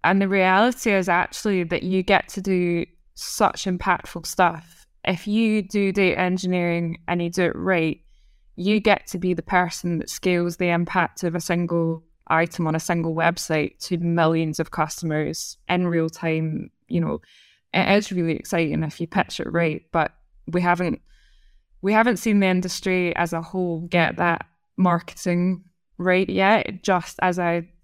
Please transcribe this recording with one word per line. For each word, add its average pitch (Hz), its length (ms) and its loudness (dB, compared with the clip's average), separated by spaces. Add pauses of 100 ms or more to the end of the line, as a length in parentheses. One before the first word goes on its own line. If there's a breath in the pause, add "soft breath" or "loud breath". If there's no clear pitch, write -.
And 196 180 4
the 196 80 0
reality 196 640 4
is 190 160 2
actually 180 560 0
that - 180 -2
you 185 200 0
get 185 260 2
to 196 140 -8
do 180 420 0 (300)
such - 500 -2
impactful 180 640 -4
stuff. 165 600 -2 (200)
If 180 200 -4
you 214 360 2
do 196 300 0
data 190 280 2
engineering 180 760 0 (100)
and 175 140 0
you 170 80 -2
do 180 140 0
it - 120 0
right, 170 420 0 (580)
you 208 240 2
get - 260 2
to - 120 -8
be 180 140 0
the 165 80 -2
person 175 600 0
that - 100 -10
scales 175 480 0
the 180 100 0
impact 170 560 0
of 170 100 -2
a 175 60 -2
single 165 640 -2 (220)
item 165 400 0
on 160 80 0
a 165 60 0
single 165 340 -2
website 160 720 -2
to 180 100 -2
millions 165 640 2
of 160 120 -4
customers 156 840 -4 (140)
in 180 160 0
real 165 240 0
time. 160 600 -4 (180)
You 170 120 0
know, - 200 -2 (520 soft breath)
it 196 240 2
is 208 160 -2
really 165 240 -2
exciting 160 460 -2
if 151 180 -6
you 165 60 -4
pitch - 340 -2
it - 100 -6
right, 165 300 -2 (100)
but 165 220 0 (400)
we 180 80 0
haven't, 175 400 0 (800)
we 196 140 0
haven't 226 240 4
seen 208 220 2
the 196 60 4
industry 185 680 0
as 170 160 0
a 165 80 -4
whole 170 400 -4
get 170 380 0
that 170 280 0 (300)
marketing 175 880 0 (320)
right 185 320 2
yet. 190 540 2
Just 180 400 0
as 180 160 2
I 170 300 -2 (160)